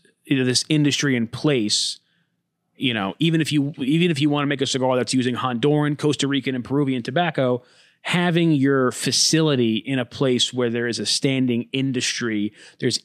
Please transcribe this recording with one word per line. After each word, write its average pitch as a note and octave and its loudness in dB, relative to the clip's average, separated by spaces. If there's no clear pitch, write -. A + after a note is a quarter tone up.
you C#3 0
know, C3 2
this B2+ 0
industry C#3+ 2
in A#2 0
place, - -2
you B2+ -2
know, G2 -2
even D#3+ 2
if C#3+ -2
you, D3 -2
even D#3+ 0
if C#3 -4
you D3 2
wanna D3 0
make C#3 -2
a C3 -2
cigar B2+ 0
that's A#2+ -2
using B2 0
Honduran, C#3+ 0
Costa D3 0
Rican, C3+ -2
and B2 -6
Peruvian C3 -2
tobacco, C3 0
having E3+ 2
your C3+ 4
facility C3 2
in C3 -4
a A#2+ -2
place B2+ 0
where B2 0
there A#2+ -2
is A2+ -4
a G#2 -6
standing B2+ 0
industry, A#2+ -2
there's B2 -2